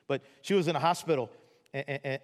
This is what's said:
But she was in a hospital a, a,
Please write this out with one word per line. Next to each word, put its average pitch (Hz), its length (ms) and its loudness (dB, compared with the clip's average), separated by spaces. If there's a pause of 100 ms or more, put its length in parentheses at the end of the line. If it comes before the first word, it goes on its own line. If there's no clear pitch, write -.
But 131 140 -2 (200)
she - 120 -2
was 185 140 4
in 170 80 2
a 143 40 0
hospital 156 520 0 (420)
a, 139 60 -4
a, 139 440 -6